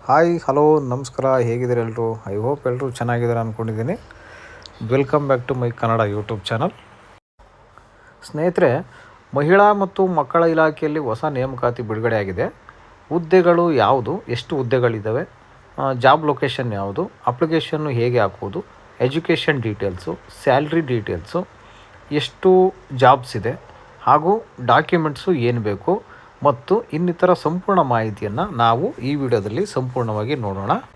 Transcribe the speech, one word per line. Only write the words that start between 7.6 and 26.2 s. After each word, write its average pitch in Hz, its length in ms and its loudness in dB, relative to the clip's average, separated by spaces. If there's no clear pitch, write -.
ಸ್ನೇಹಿತರೆ, 160 560 0
ಮಹಿಳಾ 190 380 6
ಮತ್ತು 196 340 0
ಮಕ್ಕಳ 170 360 0
ಇಲಾಖೆಯಲ್ಲಿ 156 560 0
ಹೊಸ 123 260 -4
ನೇಮಕಾತಿ 127 580 -4
ಬಿಡುಗಡೆಯಾಗಿದೆ. 110 640 -2
ಹುದ್ದೆಗಳು 170 600 4
ಯಾವುದು, 131 580 2
ಎಷ್ಟು 120 280 -6
ಹುದ್ದೆಗಳಿದ್ದಾವೆ, 120 720 -2
ಆ, 135 140 -2
ಜಾಬ್ 135 320 4
ಲೊಕೇಶನ್ 131 480 -2
ಯಾವುದು, 98 380 -6
ಅಪ್ಲಿಕೇಶನ್ನು 156 640 -2
ಹೇಗೆ 120 300 0
ಹಾಕುವುದು, 101 460 -4
ಎಜುಕೇಷನ್ 147 600 0
ಡೀಟೇಲ್ಸು, 98 580 -6
ಸ್ಯಾಲ್ರಿ 147 380 2
ಡೀಟೇಲ್ಸು, 120 680 -4
ಎಷ್ಟು 185 640 2
ಜಾಬ್ಸ್ 127 420 4
ಇದೆ 110 240 -4
ಹಾಗೂ 165 440 2
ಡಾಕ್ಯುಮೆಂಟ್ಸು 156 680 2
ಏನು 120 280 0
ಬೇಕು 107 560 -4